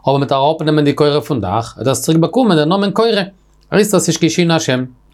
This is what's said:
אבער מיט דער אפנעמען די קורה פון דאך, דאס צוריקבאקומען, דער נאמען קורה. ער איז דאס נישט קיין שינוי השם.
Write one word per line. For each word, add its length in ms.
אבער 140
מיט 120
דער 280
אפנעמען 280
די 80
קורה 280
פון 200
דאך, 420
דאס 180
צוריקבאקומען, 560
דער 80
נאמען 260
קורה. 300
ער 80
איז 120
דאס 160
נישט 120
קיין 100
שינוי 260
השם. 280